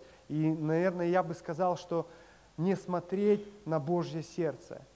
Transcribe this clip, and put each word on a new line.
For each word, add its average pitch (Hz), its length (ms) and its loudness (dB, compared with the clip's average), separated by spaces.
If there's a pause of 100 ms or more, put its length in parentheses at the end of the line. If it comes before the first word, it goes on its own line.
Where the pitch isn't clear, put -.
(280)
И, 156 220 2
наверное, 170 560 2
я 180 160 4
бы 165 120 -4
сказал, 175 420 0
что 165 320 -4 (480)
не 180 180 2
смотреть 196 720 0 (200)
на 156 120 2
Божье 156 440 -2
сердце. - 580 -4 (160)